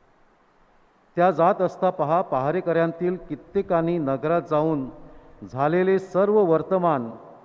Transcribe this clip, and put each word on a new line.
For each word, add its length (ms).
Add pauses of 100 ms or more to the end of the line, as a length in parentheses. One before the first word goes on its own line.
(1160)
त्या 140
जात 320
असता 280
पहा, 320
पहारेकऱ्यांतील 960 (120)
कित्येकांनी 680
नगरात 520
जाऊन 400 (600)
झालेले 460
सर्व 460
वर्तमान 680 (340)